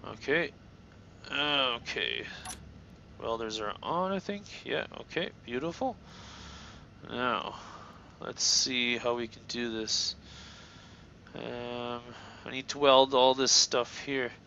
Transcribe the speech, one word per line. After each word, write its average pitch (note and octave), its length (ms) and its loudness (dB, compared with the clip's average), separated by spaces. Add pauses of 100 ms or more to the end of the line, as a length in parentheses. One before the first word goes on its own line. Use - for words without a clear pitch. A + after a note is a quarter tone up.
Okay. C#3 440 0 (800)
Okay. B2 920 0 (960)
Welders A2+ 380 -4
are G#2 220 -2
on, F3+ 300 0
I G3 80 0
think. G3+ 240 -6 (220)
Yeah, - 200 -2 (160)
okay, - 280 -4 (160)
beautiful. E3 500 -4 (1120)
Now, A#2+ 460 0 (640)
let's - 240 -4
see A#2+ 540 2
how A#2+ 180 2
we A#2 120 -2
can - 200 -16
do A#2+ 320 -2
this. - 360 -2 (1200)
Um, A#2+ 640 -6 (440)
I - 60 -6
need B2+ 180 -6
to C#3+ 100 -6
weld C3+ 340 10
all C3 200 10
this C3 180 4
stuff - 520 4
here. C3 280 -2 (160)